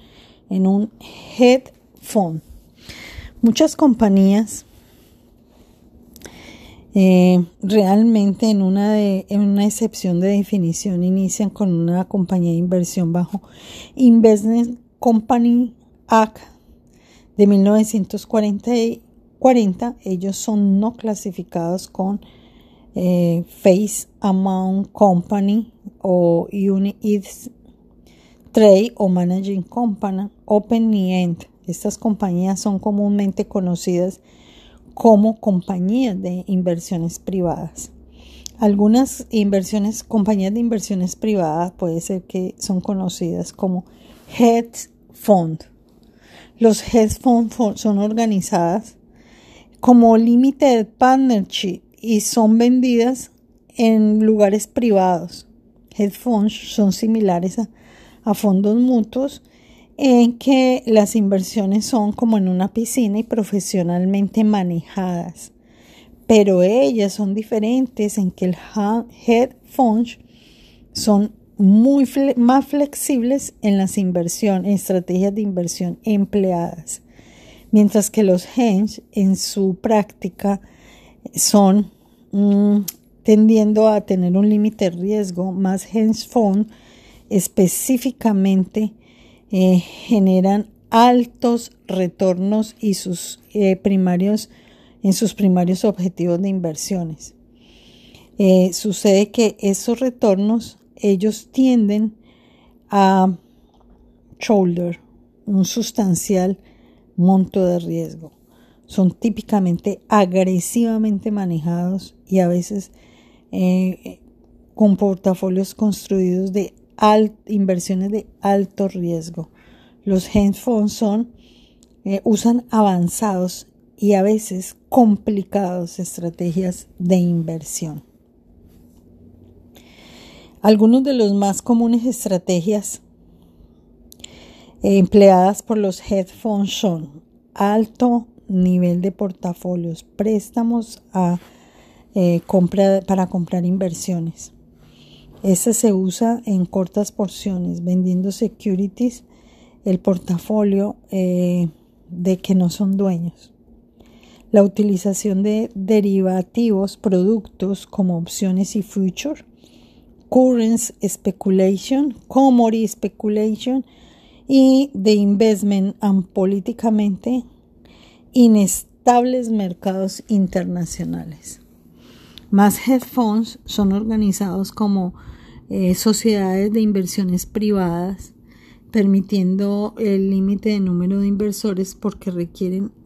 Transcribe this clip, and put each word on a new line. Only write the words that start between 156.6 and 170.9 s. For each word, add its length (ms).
productos 880
como 320
opciones 580
y 60
future, 640
currency 640
speculation, 1080
commodity 600
speculation 1000
y 460
de 200
investment 880
and 240
políticamente 1200
inestables 1160
mercados 800
internacionales. 1300